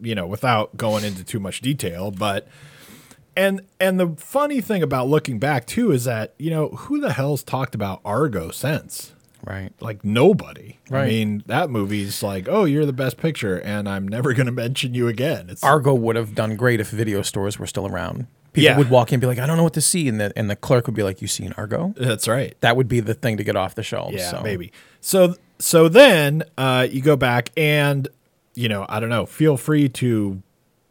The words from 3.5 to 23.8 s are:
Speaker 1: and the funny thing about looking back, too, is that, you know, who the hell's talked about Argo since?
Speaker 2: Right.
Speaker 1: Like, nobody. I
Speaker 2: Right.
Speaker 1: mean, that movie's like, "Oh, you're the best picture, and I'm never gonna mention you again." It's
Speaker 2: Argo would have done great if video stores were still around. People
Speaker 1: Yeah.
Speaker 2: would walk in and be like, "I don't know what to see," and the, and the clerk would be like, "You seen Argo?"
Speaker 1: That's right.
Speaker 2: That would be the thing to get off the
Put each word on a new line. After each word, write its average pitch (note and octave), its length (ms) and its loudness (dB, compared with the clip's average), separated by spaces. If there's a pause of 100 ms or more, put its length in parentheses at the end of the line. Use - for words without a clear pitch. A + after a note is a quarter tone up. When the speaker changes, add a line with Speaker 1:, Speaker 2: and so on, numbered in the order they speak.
Speaker 1:
and F#3 220 2
the E3+ 160 0
funny C#4+ 460 -2
thing G3 200 -2
about C3 260 0
looking C#3+ 300 0
back, C#3 280 0
too, A3+ 260 0
is B2 120 2
that, A2+ 340 -4
you D3+ 120 -6
know, D#3 200 0
who C#4+ 280 -6
the C4 140 -2
hell's C#3 300 -2
talked C3 320 -6
about G2+ 320 -6
Argo G#2 440 -2
since? - 600 -6 (320)
Speaker 2:
Right. G2 260 -10 (100)
Speaker 1:
Like, A2 220 -10
nobody. B2 760 2 (120)
I C3+ 40 -6
Speaker 2:
Right. C3+ 140 0
Speaker 1:
mean, G#2+ 380 0
that D3+ 220 0
movie's G#2 540 -4
like, F#2+ 260 -4
"Oh, G3+ 160 2
you're D3 220 2
the C#3+ 80 -4
best B2+ 240 -4
picture, A2 420 -2
and G#2 280 -6
I'm G2 200 -4
never B2 240 -2
gonna B2 180 2
mention B2 440 -4
you A#2+ 140 0
again." A#2 420 -4
It's - 120 -12
Speaker 2:
Argo C#3+ 320 4
would A2+ 220 2
have A2 180 -4
done A2 220 -2
great A#2+ 240 2
if G#2 80 -4
video G#2 340 -2
stores G2+ 360 -4
were G2 80 -8
still G2 200 -6
around. F2+ 400 -6 (260)
People D3+ 180 6
Speaker 1:
Yeah. C#3 80 4
Speaker 2:
would C3 120 4
walk B2 220 6
in C#3 40 2
and A#2+ 40 2
be B2 80 0
like, B2 100 -2
"I B2+ 80 -4
don't D#3+ 100 0
know E3 60 4
what E3 120 2
to D#3 60 -2
see," D#3 280 0
and G#2+ 120 0
the, G2+ 140 -2
and G#2+ 160 -2
the G2+ 60 -2
clerk B2 300 2
would G#2+ 100 -4
be G#2+ 80 0
like, F#2+ 180 -4
"You G2+ 60 -8
seen - 280 -6
Argo?" G#2+ 400 -4
Speaker 1:
That's B2+ 300 -2
right. A#2 340 -2
Speaker 2:
That A#2+ 160 4
would B2+ 120 2
be B2 100 2
the A2 160 -2
thing A2+ 220 -2
to G2+ 80 -6
get G#2 100 -2
off F#2+ 220 -2
the G#2+ 80 -8